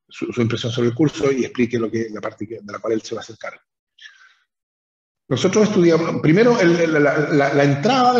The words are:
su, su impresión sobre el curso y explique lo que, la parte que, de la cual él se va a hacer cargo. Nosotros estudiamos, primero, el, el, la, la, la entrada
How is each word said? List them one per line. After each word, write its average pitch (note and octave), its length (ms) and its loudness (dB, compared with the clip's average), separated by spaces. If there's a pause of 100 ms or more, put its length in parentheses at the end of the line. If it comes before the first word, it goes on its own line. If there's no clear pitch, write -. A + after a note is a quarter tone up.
su, - 240 -10
su A#2+ 80 -4
impresión A2+ 300 -2
sobre A#2+ 200 0
el A#2 40 -4
curso C#3+ 380 0
y B2 120 -2
explique A#2 360 -2
lo A2 100 -4
que, A2+ 200 -6
la G#2 100 -12
parte A2 260 -10
que, A2 160 -14
de G#2 100 -16
la G#2 60 -12
cual A2+ 140 -6
él A2 100 -2
se - 140 -10
va G#2 40 -10
a G2 40 -16
hacer A2+ 120 -20
cargo. - 240 -16 (1700)
Nosotros F#3+ 420 2
estudiamos, E3+ 520 2
primero, G#3 400 4
el, E3+ 160 4
el, E3 160 0
la, D3+ 80 2
la, D3 540 0
la C#3+ 100 4
entrada A#3+ 560 2